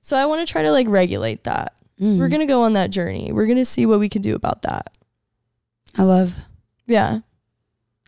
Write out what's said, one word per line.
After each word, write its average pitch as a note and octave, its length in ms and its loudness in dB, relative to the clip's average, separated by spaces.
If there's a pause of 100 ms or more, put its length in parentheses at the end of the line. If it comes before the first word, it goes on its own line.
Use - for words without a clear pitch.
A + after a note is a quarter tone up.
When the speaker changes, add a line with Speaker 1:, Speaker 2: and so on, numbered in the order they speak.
Speaker 1:
So - 140 -4
I C#4 100 2
wanna D#4 200 -2
try D#4+ 160 -2
to, D4+ 100 2
like, B3+ 160 2
regulate F3 560 0
that. - 300 -6 (260)
Speaker 2:
Mm. G3 180 2
Speaker 1:
We're F3 100 2
gonna D4+ 180 0
go B3+ 160 2
on A3+ 100 2
that G3 180 0
journey. F3 420 -6
We're G#3+ 140 0
gonna B3 180 2
see A#3+ 220 0
what G#3+ 140 4
we G#3 80 0
can G3 140 -4
do G3+ 120 -2
about - 280 -4
that. - 280 -6 (1080)
Speaker 2:
I G3 40 2
love. F#3 320 2 (520)
Speaker 1:
Yeah. A3 320 0 (880)